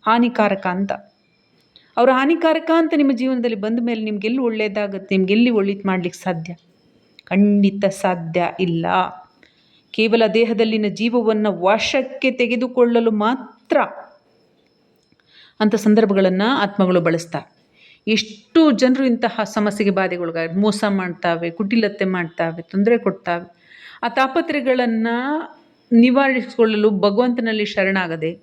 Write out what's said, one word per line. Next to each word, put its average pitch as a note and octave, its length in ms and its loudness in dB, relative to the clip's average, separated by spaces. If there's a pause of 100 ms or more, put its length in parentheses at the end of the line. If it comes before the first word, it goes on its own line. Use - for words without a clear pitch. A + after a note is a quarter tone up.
ಹಾನಿಕಾರಕ A3+ 640 0
ಅಂತ. F#3+ 240 -4 (1040)
ಅವ್ರು B3+ 140 4
ಹಾನಿಕಾರಕ D#4+ 640 0
ಅಂತ E4 200 2
ನಿಮ್ಮ C#4+ 140 4
ಜೀವನದಲ್ಲಿ B3 440 -2
ಬಂದ A3 260 -4
ಮೇಲೆ A#3 200 -4
ನಿಮ್ಗೆಲ್ಲಿ G#3+ 380 -4
ಒಳ್ಳೇದಾಗತ್ತೆ? G#3 800 -2
ನಿಮ್ಗೆಲ್ಲಿ G3+ 320 4
ಒಳ್ಳೇದ್ G3 360 0
ಮಾಡ್ಲಿಕ್ಕೆ F3+ 340 -2
ಸಾಧ್ಯ? E3+ 360 -6 (720)
ಖಂಡಿತ G3+ 600 2
ಸಾಧ್ಯ F3 640 -2 (100)
ಇಲ್ಲ. E3+ 260 -2 (1040)
ಕೇವಲ A3+ 320 2 (100)
ದೇಹದಲ್ಲಿನ A3 560 0
ಜೀವವನ್ನ A3 600 0
ವಶಕ್ಕೆ G#3+ 840 0
ತೆಗೆದುಕೊಳ್ಳಲು A#3+ 800 0
ಮಾತ್ರ A3+ 680 -2 (1800)
ಅಂತ G#3+ 160 2
ಸಂದರ್ಭಗಳನ್ನ G3+ 720 2
ಆತ್ಮಗಳು G3 540 2
ಬಳಸ್ತಾರೆ. E3 680 -6 (400)
ಎಷ್ಟು D4 640 2
ಜನರು B3+ 340 2
ಇಂತಹ A#3 380 0
ಸಮಸ್ಯೆಗೆ G#3 480 -2
ಬಾಧೆಗೊಳಗಾಗಿ F3 680 -4
ಮೋಸ G#3 280 0
ಮಾಡ್ತಾವೆ, F3 640 -2
ಕುಟಿಲತೆ G#3 540 0
ಮಾಡ್ತಾವೆ, E3+ 560 -4
ತೊಂದರೆ G3+ 360 0
ಕೊಡ್ತಾವೆ. F3+ 640 -6 (420)
ಆ A#3+ 60 -2
ತಾಪತ್ರೆಗಳನ್ನ C4 1000 -2 (840)
ನಿವಾರಿಸಿಕೊಳ್ಳಲು A#3+ 1000 4
ಭಗವಂತನಲ್ಲಿ G#3+ 760 0
ಶರಣಾಗದೆ F3+ 760 -4